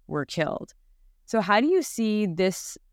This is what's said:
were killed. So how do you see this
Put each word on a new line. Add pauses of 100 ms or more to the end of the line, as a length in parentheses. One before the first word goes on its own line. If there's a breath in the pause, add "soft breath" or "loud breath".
were
killed. (520)
So
how
do
you
see
this (160)